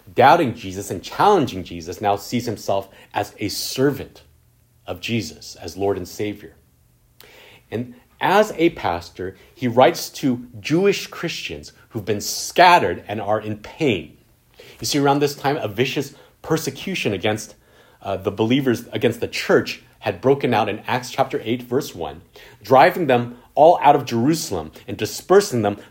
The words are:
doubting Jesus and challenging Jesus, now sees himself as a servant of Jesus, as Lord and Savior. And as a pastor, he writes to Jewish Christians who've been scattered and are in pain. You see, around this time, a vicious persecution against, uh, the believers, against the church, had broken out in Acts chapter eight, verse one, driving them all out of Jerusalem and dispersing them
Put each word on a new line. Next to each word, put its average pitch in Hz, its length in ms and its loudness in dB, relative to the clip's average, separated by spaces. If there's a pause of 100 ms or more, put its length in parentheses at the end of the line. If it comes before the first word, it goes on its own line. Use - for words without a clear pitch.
(140)
doubting 135 400 6
Jesus 95 360 -10
and 92 120 -6
challenging 156 600 0
Jesus, 85 380 -12
now 101 160 0
sees 113 300 -6
himself 98 420 -4 (240)
as - 260 -6
a 104 100 -4
servant - 760 -2 (640)
of 90 140 -10
Jesus, 110 560 -6
as 85 200 -14
Lord 95 220 0
and 90 100 -10
Savior. - 480 -10 (1120)
And 120 240 -8 (280)
as 202 340 2
a 165 140 2
pastor, 92 680 -6 (180)
he 123 140 -4
writes 123 420 2
to 123 380 -4 (100)
Jewish 185 500 0
Christians - 680 -10 (160)
who've 107 160 -8
been 104 160 -2
scattered 170 840 4
and 104 140 -8
are 107 200 -2
in 107 180 -8
pain. 101 580 -4 (640)
You 120 60 -8
see, 147 120 -2
around 143 200 4
this 147 160 0
time, 135 240 -2
a 117 100 -6
vicious 131 460 -4 (260)
persecution - 720 -4
against, 107 420 -4 (460)
uh, 98 160 -6
the 95 160 -4
believers, 117 600 0
against 113 280 -2
the 98 80 -4
church, - 540 0 (180)
had 95 200 -4
broken 139 320 2
out 110 160 2
in 104 120 -6
Acts 123 300 -6
chapter 135 320 -2
eight, 131 200 -4
verse 135 320 -4
one, 78 260 -10 (420)
driving 170 440 6
them 120 320 0 (160)
all 160 260 8
out 147 160 6
of 131 80 -2
Jerusalem 117 680 -2 (160)
and 101 120 -8
dispersing 131 640 2
them 101 160 0 (120)